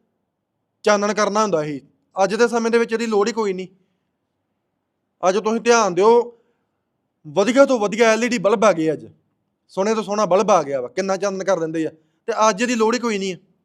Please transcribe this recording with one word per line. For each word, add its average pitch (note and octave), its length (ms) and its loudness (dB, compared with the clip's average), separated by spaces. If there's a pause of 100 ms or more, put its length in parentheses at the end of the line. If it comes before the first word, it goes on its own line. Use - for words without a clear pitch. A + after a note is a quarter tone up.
(840)
ਚਾਨਣ G#3 320 2
ਕਰਨਾ G#3 280 0
ਹੁੰਦਾ E3+ 220 -2
ਸੀ। D3 160 -10 (440)
ਅੱਜ F#3+ 100 0
ਦੇ A#3 140 2
ਸਮੇਂ A3+ 220 -2
ਦੇ A#3 80 2
ਵਿੱਚ A#3 140 -2
ਇਹਦੀ A3+ 140 -4
ਲੋੜ G#3 220 0
ਹੀ A#3+ 40 -2
ਕੋਈ G#3+ 200 -4
ਨਹੀਂ। F3+ 160 -10 (1600)
ਅੱਜ F#3+ 100 0
ਤੁਸੀਂ G#3+ 220 -2
ਧਿਆਨ A3+ 340 2
ਦਿਓ, A3+ 440 2 (880)
ਵਧੀਆ G3+ 380 2
ਤੋਂ C4 140 2
ਵਧੀਆ G#3+ 340 2
ਐਲ A3 120 -2
ਈ B3 40 0
ਡੀ A#3 100 -2
ਬਲਬ G3+ 260 0
ਆ G#3 80 4
ਗਏ D#3+ 200 -2
ਅੱਜ, B2 140 -10 (640)
ਸੋਹਣੇ G#3 260 -2
ਤੋਂ A3 80 -2
ਸੋਹਣਾ G3+ 240 -2
ਬਲਬ F#3+ 240 2
ਆ F3+ 120 4
ਗਿਆ C#3 180 -6
ਵਾ, B2 80 -8
ਕਿੰਨਾ F#3+ 280 -4
ਚਾਨਣ F#3+ 280 -6
ਕਰ F#3 160 0
ਦਿੰਦੇ D#3+ 260 -4
ਆ। - 40 -8 (380)
ਤੇ A3+ 40 -2 (160)
ਅੱਜ G#3 140 0
ਇਹਦੀ B3 120 0
ਲੋੜ A3 200 0
ਹੀ B3 60 -4
ਕੋਈ A3 180 -4
ਨਹੀਂ F#3+ 140 -4
ਹੈ। E3+ 60 -12 (260)